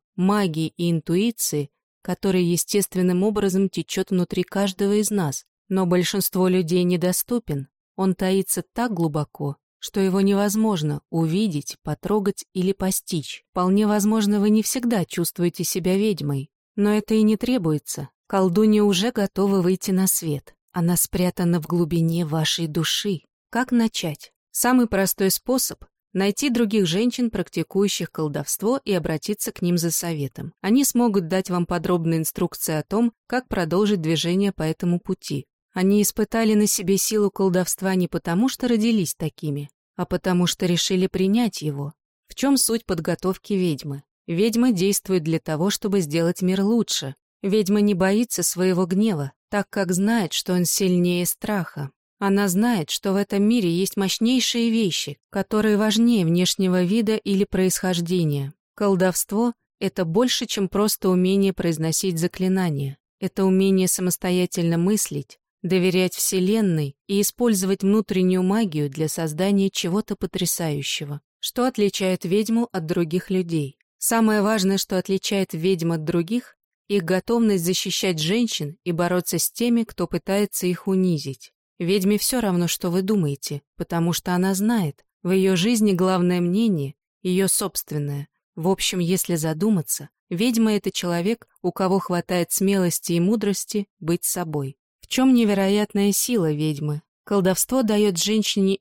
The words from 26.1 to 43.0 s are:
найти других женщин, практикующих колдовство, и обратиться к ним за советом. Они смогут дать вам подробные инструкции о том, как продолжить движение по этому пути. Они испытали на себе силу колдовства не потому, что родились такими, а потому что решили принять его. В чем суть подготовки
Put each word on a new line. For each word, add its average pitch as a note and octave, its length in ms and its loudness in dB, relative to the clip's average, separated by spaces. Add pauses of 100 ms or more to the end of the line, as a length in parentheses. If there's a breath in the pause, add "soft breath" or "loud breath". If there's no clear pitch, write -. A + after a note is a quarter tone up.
найти G3+ 380 0
других A3 360 2
женщин, A3+ 440 0
практикующих F#3 800 -2
колдовство, D#3 760 -2
и G#3 80 -2
обратиться F3+ 600 -4
к - 100 -8
ним F3 160 2
за E3 120 0
советом. D#3 600 -6 (100)
Они B3 220 2
смогут G#3 440 0
дать F#3 220 -2
вам F3 160 0
подробные E3 540 0
инструкции - 540 -4
о D3+ 80 -2
том, A3+ 300 0 (140)
как B3+ 200 -4
продолжить F#3+ 540 0
движение E3+ 500 0
по - 120 -6
этому F3 360 -2
пути. - 480 -8 (260)
Они G3 300 2
испытали A3 520 0
на G#3 120 4
себе G3 320 0
силу G#3 320 0
колдовства F#3 640 0
не F3+ 140 0
потому, F#3 400 -2
что - 200 -4
родились A3 460 0
такими, D3 560 -8 (260)
а F3+ 100 -4
потому F3+ 400 0
что - 200 -2
решили F3+ 420 0
принять G3 540 0
его. C#3+ 320 -6 (340)
В - 60 -20
чем C#4 220 2
суть A3+ 280 0
подготовки F3+ 680 -4